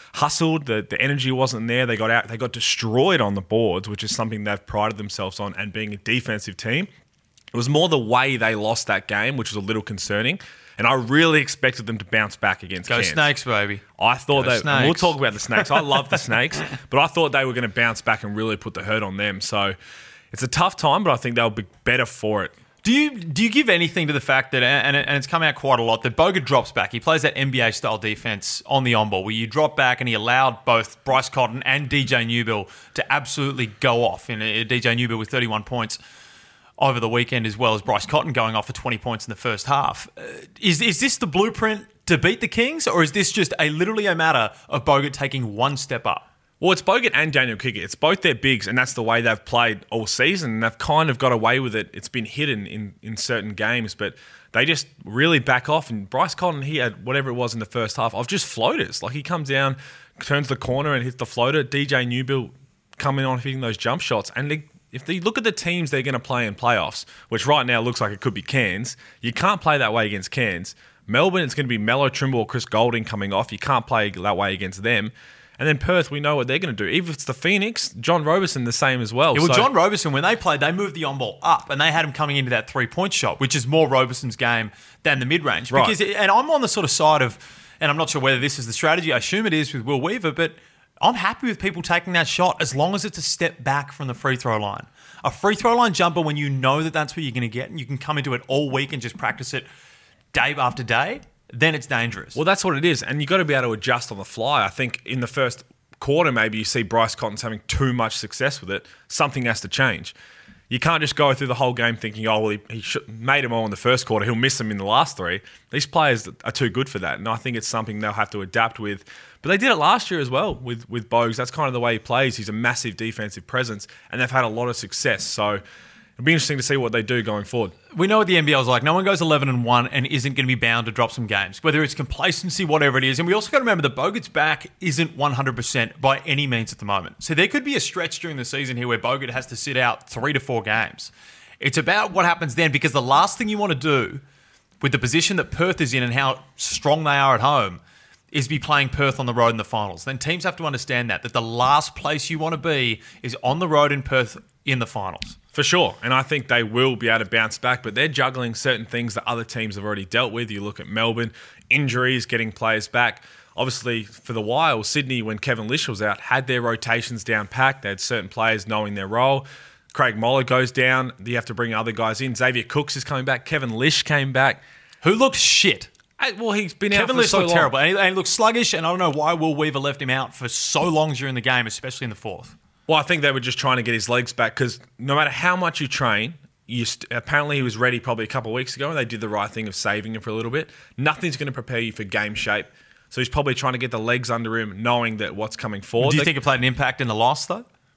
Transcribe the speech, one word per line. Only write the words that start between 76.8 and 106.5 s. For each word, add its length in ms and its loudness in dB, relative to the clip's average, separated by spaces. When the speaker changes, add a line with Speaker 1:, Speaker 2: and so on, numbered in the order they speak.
Speaker 1:
Even 220 0
if 60 -6
it's 100 -8
the 100 -4
Phoenix, 560 -2
John 240 2
Roberson, 400 0
the 80 -2
same 280 2
as 140 -4
well. 200 4
Speaker 2:
Yeah, 80 4
well, 120 6
Speaker 1:
So 80 8
Speaker 2:
John 120 4
Roberson, 360 2
when 140 0
they 100 2
played, 240 0
they 140 2
moved 240 -4
the 80 -6
on 140 -6
ball 220 -6
up, 300 2
and 100 0
they 120 4
had 120 2
him 80 -4
coming 240 -2
into 140 0
that 180 0
three-point 440 -2
shot, 260 0
which 160 0
is 140 -2
more 200 6
Robeson's 460 0
game 380 0
than 160 2
the 60 -2
mid-range. 440 0
Speaker 1:
Right. 160 6
Speaker 2:
Because, 140 2
and 320 2
I'm 180 4
on 120 2
the 60 0
sort 140 0
of 80 0
side 320 4
of, 160 -2
and 120 2
I'm 40 -4
not 140 0
sure 100 -2
whether 200 4
this 180 -2
is 80 -6
the 60 -6
strategy, 400 2
I 60 4
assume 280 -2
it 80 0
is 180 0
with 120 -6
Will 160 0
Weaver, 320 -2
but 220 -2
I'm 120 4
happy 320 -2
with 120 -2
people 220 -4
taking 320 -2
that 160 2
shot 320 0
as 160 -2
long 180 0
as 120 -4
it's 100 -10
a 60 -8
step 420 -2
back 260 -2
from 160 -8
the 60 -4
free 240 0
throw 220 0
line. 280 -4
A 60 0
free 240 2
throw 200 4
line 200 4
jumper, 260 2
when 160 -2
you 140 -2
know 320 2
that 100 -4
that's 240 -4
what 60 -4
you're 100 -4
gonna 160 -2
get, 220 -8
and 100 -10
you 60 -10
can 100 -4
come 220 -4
into 160 -2
it 140 -4
all 220 0
week 220 -2
and 80 -6
just 160 -8
practice 380 -4
it 100 -6
day 220 2
after 260 0
day, 400 0
then 200 2
it's 120 -8
dangerous. 500 -4
Speaker 1:
Well, 80 0
that's 220 2
what 100 2
it 80 0
is, 180 2
and 160 -4
you 80 -2
gotta 200 2
be 80 0
able 140 0
to 40 -2
adjust 400 -2
on 60 -10
the 80 -12
fly. 360 0
I 60 2
think 380 -6
in 140 -4
the 60 -2
first 380 -2
quarter, 320 2
maybe 260 2